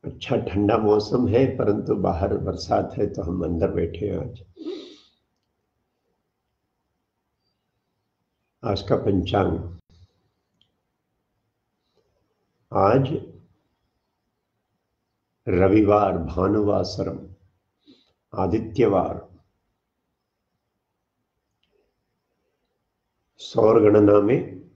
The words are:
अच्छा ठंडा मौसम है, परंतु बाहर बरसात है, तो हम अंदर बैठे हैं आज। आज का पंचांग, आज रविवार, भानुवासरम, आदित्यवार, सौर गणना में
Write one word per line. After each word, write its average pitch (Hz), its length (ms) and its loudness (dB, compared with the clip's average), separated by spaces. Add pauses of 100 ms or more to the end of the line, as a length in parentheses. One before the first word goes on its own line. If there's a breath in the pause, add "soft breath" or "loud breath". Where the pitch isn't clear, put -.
अच्छा - 320 -6
ठंडा 104 420 0
मौसम 107 500 0
है, 131 280 2
परंतु 107 380 -2
बाहर 95 420 -2
बरसात 95 640 -4
है, 104 80 -2
तो 92 160 -8
हम 87 220 -6
अंदर 82 260 -2
बैठे 90 280 -6
हैं 92 200 -6
आज। - 260 -12 (4000 loud breath)
आज 101 180 -4
का 120 140 0
पंचांग, 92 840 -2 (3000)
आज 135 460 4 (2250)
रविवार, 98 680 4
भानुवासरम, 95 1120 -2 (1040 soft breath)
आदित्यवार, 98 960 -2 (4000)
सौर 110 420 4
गणना 104 400 6
में 123 560 -4